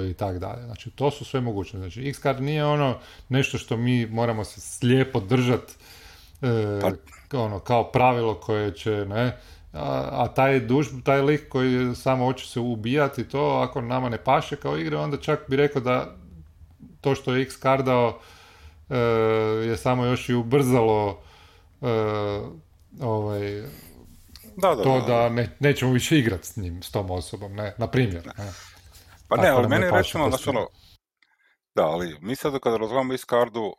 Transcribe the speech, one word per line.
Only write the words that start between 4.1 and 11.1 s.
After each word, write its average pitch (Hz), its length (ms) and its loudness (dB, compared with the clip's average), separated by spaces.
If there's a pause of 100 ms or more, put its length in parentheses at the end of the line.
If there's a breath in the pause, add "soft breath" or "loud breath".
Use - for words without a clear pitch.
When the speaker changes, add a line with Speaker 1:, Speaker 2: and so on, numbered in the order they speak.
Speaker 1:
se - 180 -14
slijepo 127 580 2
držat, 123 520 0 (680 loud breath)
e, 107 400 0
Speaker 2:
Pa 98 100 0 (360)
Speaker 1:
ka-, 135 120 -4
ono, 107 200 -4
kao 117 320 0
pravilo 120 440 2
koje 107 380 -2
će, - 180 -4
ne, 104 460 -2 (360 loud breath)
a, 135 380 -4
a 127 160 0
taj 135 320 4
duš-, 123 440 0
taj 139 180 4